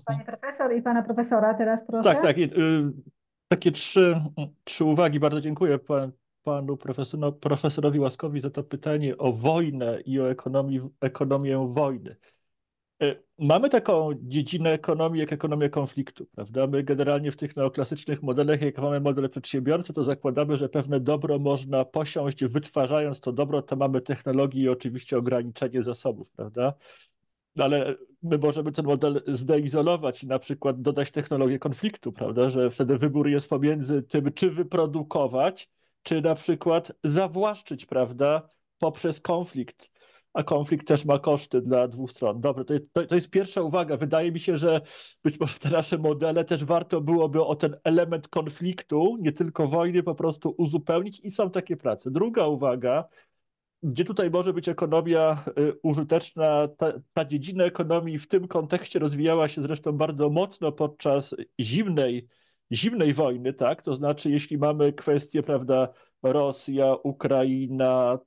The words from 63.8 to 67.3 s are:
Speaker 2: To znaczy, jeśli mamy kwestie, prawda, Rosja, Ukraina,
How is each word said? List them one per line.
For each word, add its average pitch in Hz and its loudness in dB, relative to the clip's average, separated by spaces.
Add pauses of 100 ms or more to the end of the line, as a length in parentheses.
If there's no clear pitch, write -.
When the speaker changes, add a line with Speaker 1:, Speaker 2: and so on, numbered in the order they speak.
Speaker 2:
To 147 -2
znaczy, 143 -2
jeśli 147 0
mamy 147 2
kwestie, 147 0
prawda, 131 2 (340)
Rosja, 135 2
Ukraina, 131 0